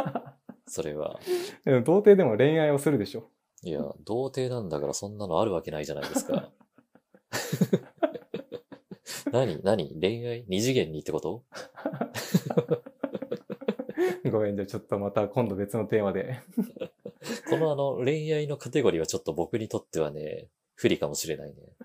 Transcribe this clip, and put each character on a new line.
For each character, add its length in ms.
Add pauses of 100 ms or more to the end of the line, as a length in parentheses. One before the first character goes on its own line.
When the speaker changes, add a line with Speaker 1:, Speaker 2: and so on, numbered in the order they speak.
(260)
Speaker 1:
<laughs> 420
Speaker 2:
そ 160
れ 100
は。 240 (460)
Speaker 1:
で 80
も 100
童 140
貞 200
で 60
も 140
恋 240
愛 100
を 80
す 100
る 100
で 80
し 100
ょ。 120 (340)
Speaker 2:
い 100
や、 100 (220)
童 240
貞 260
な 80
ん 60
だ 100
か 80
ら 80
そ 140
ん 100
な 80
の 140
あ 40
る 80
わ 100
け 100
な 80
い 40
じ 60
ゃ 60
な 60
い 60
で 60
す 100
か。 280 (800)
<laughs> 2000
何？ 320
何？ 360
恋 280
愛？ 200
二 140
次 120
元 180
に 80
っ 20
て 80
こ 100
と？ 260
<laughs> 40 (2750)
Speaker 1:
ご 100
め 120
ん、 40
じ 60
ゃ 20
あ 20
ち 100
ょ 20
っ 40
と 180
ま 100
た 160
今 220
度 80
別 200
の 100
テ 120
ー 60
マ 80
で。 260 (1120)
Speaker 2:
こ 80
の 160
あ 20
の、 220
恋 360
愛 140
の 100
カ 140
テ 120
ゴ 100
リ 60
ー 20
は 60
ち 100
ょ 20
っ 60
と 80
僕 260
に 100
と 100
っ 60
て 140
は 140
ね、 340 (300)
不 120
利 100
か 100
も 60
し 140
れ 80
な 100
い 80
ね。 20 (280)